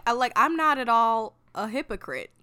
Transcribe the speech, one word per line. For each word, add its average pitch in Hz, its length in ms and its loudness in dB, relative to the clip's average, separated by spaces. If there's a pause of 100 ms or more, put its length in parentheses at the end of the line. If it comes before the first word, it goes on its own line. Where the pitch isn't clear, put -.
I, 233 60 2
like, 247 240 0
I'm 294 200 4
not 311 220 2
at 247 100 -4
all 226 480 2 (200)
a 208 100 -4
hypocrite, 208 640 -8 (120)